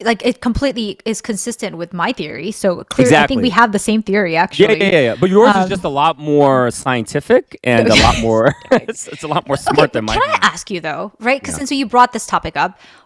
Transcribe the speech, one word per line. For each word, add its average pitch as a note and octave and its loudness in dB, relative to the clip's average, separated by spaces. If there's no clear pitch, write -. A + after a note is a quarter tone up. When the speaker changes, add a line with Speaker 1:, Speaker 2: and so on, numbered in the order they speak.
Speaker 1:
like, A3+ -2
it - -2
completely A#3+ -2
is A3 -4
consistent G3+ -8
with E3+ -10
my F3+ -4
theory. D#3 -10
So F#3 -4
clearly, - 2
I D3 4
think C4 -2
Speaker 2:
Exactly. - -2
Speaker 1:
we B3+ 0
have G#3+ 2
the G3+ -2
same A3 0
theory, G3 -2
Speaker 2:
Yeah, E3 2
Speaker 1:
actually. G3+ 2
Speaker 2:
yeah, G3 2
yeah, E3+ 4
yeah. A#2 2
But F#3 2
yours G#3 6
is G3 2
Speaker 1:
Um, F#3 -4
Speaker 2:
just F#3 -6
a E3 -2
lot D3 0
more C#3+ 2
scientific - -2
and A#2 2
a A2+ 4
Speaker 1:
<laughs> G#2+ 4
Speaker 2:
lot A#2 4
more, A2+ 2
<laughs> - -8
it's, - -2
it's - -14
a D3+ -8
lot D#3+ -4
more C#3 -2
Speaker 1:
Okay, - -2
Speaker 2:
smart D#3 4
than A2 -4
mine. - -2
Speaker 1:
can C#5 -2
I D5 -2
ask E3+ -4
you, F3+ -6
though, D#3+ -8
right? C4 -2
'Cause C#4 -10
Speaker 2:
Yeah. - -10
Speaker 1:
since C#4 -6
you C#4 -2
brought B3 2
this A3+ -8
topic - -6
up, F3 -4